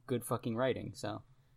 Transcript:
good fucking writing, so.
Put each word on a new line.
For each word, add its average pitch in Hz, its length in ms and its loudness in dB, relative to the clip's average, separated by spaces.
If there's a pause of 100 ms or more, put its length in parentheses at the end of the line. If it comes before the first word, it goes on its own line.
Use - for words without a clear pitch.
good 120 200 2
fucking 117 300 0
writing, 113 380 2
so. 107 300 -6 (340)